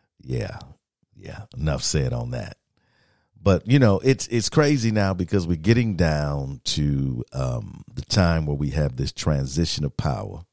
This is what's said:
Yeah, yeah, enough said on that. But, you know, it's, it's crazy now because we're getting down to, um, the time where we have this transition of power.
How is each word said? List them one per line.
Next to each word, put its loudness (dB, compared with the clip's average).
Yeah, -8
yeah, -16
enough -2
said 0
on -6
that. -10
But, 2
you 6
know, 6
it's, 2
it's 0
crazy 2
now 2
because 0
we're 2
getting 2
down 0
to, 0
um, -6
the -12
time 2
where -2
we -2
have 0
this -4
transition -2
of -4
power. -6